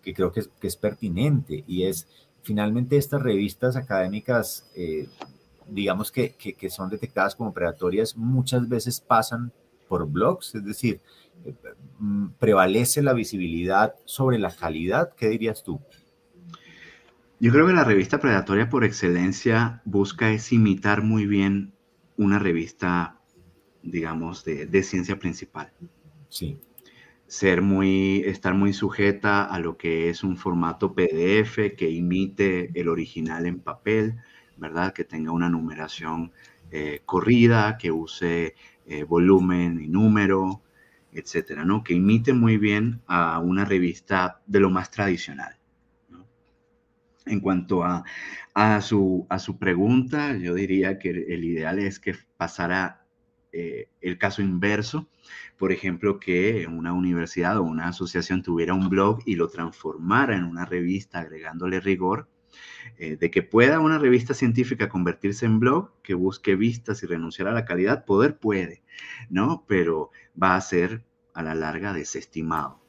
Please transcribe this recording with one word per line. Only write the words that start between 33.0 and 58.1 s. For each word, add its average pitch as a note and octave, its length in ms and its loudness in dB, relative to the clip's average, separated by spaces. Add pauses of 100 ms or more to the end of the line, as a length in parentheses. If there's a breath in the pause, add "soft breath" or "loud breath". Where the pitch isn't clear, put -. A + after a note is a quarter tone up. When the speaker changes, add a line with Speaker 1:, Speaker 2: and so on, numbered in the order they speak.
Speaker 2:
en F2+ 140 -4
papel, G#2+ 560 -2 (420 soft breath)
¿verdad? E2 340 -4
Que E2+ 140 -8
tenga D#2+ 260 -6
una E2+ 160 0
numeración, D#2+ 840 -6 (380 soft breath)
eh, D2+ 340 -8
corrida, A2+ 720 4
que E2+ 140 -4
use, E2 640 -4 (300 soft breath)
eh, D2 180 -10
volumen F2 760 4
y D2+ 80 -10
número, G2 760 2 (520 soft breath)
etcétera, D#2+ 500 -8
¿no? G#2 200 2
Que F2+ 100 -2
imite A2 400 4
muy A2+ 240 6
bien G#2+ 500 2
a E2+ 320 0
una F#2 240 0
revista F#2 840 0
de G2+ 140 4
lo F#2+ 120 6
más F#2 200 -2
tradicional, F2 640 -4 (540)
¿no? F2 160 -20 (1000)
En G2+ 140 -2
cuanto F2+ 420 0
a, F2 200 -2 (520 loud breath)
a G#2 260 6
su, F#2+ 480 2
a F#2+ 80 -2
su - 220 -8
pregunta, B2 760 2
yo F2 200 -4
diría F#2+ 420 0
que F#2 140 -4
el, E2+ 200 -6
el E2+ 120 -4
ideal E2 340 -2
es G2 220 -4
que F2+ 160 -6 (220)
pasara, F2 680 -4 (460)
eh, E2 360 -10 (140)
el F2+ 160 -6
caso G2+ 240 -2
inverso, G#2 680 -2 (500 loud breath)
por F#2+ 160 0
ejemplo, G2 460 -2
que F#2 480 0
una E2 260 -6
universidad F2+ 640 -2
o F#2+ 60 0
una D#2+ 260 -4
asociación F#2 520 -4